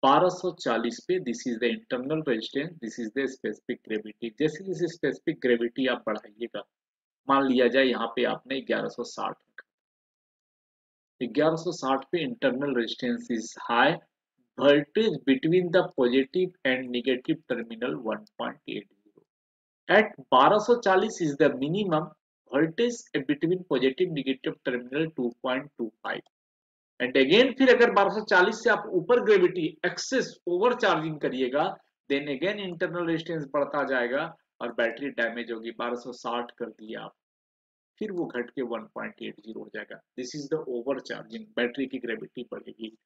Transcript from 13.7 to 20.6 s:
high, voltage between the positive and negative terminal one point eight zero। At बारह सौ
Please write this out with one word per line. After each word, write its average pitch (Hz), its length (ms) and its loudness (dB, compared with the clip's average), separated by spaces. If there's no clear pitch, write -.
high, 135 280 4
voltage 147 560 4
between 165 340 4
the 180 180 4
positive 135 500 2
and 131 220 0
negative 127 500 -2
terminal 117 440 -6
one 107 240 -6
point 120 360 -10
eight 107 160 -10
zero। - 380 -20
At 214 300 4
बारह 156 380 6
सौ 240 220 2